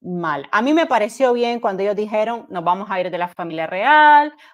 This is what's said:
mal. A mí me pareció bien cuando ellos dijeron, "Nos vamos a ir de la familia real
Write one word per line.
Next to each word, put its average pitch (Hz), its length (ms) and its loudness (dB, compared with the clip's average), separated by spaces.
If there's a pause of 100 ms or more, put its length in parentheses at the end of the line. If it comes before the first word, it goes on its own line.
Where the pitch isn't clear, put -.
mal. 165 500 -6
A 220 120 0
mí 285 100 0
me 339 140 2
pareció 247 460 0
bien 240 260 -2
cuando 196 240 -4
ellos 202 120 -2
dijeron, 214 540 -4
"Nos 180 140 -8
vamos 190 260 -2
a 190 100 -4
ir 180 120 -4
de 175 80 -6
la 175 80 -2
familia 160 400 -8
real 294 680 4 (200)